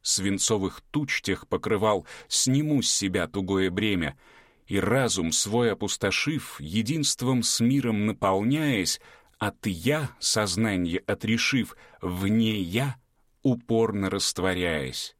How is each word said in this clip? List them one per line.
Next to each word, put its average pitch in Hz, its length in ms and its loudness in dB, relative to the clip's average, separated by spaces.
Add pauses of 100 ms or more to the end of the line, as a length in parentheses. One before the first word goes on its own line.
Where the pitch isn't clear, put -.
Свинцовых 98 800 -2 (120)
туч 147 280 -2
тех - 260 -4
покрывал 104 600 0 (200)
сниму 143 540 0
с - 80 0
себя 92 380 0
тугое 95 440 0
бремя, 92 460 -2 (500)
и 98 140 0
разум 101 500 0
свой 110 420 0
опустошив, - 880 -2
единством 123 840 0
с - 180 0
миром 117 460 2
наполняясь, 110 920 0 (400)
от - 280 -4
«я» 107 520 0
сознание 95 840 0
отрешив, 110 760 0 (240)
в 90 280 -2
«не 110 340 2
я» 117 340 -2 (460)
упорно 113 680 2
растворяясь. 90 1120 -2